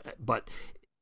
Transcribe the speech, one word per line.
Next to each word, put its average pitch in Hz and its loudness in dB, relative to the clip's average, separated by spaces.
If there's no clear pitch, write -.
but 113 4